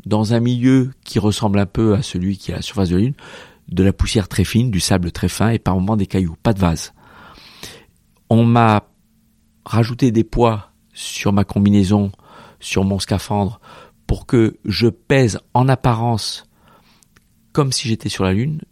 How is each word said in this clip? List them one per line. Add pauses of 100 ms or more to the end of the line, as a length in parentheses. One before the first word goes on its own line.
dans
un
milieu (120)
qui
ressemble
un
peu
à
celui
qui
est
à
la
surface
de
la
Lune, (540)
de
la
poussière
très
fine,
du
sable
très
fin
et
par
moments
des
cailloux,
pas
de
vase. (1400)
On
m'a (800)
rajouté
des
poids (220)
sur
ma
combinaison, (480)
sur
mon
scaphandre, (460)
pour
que
je
pèse (140)
en
apparence (1000)
comme
si
j'étais
sur
la
Lune, (100)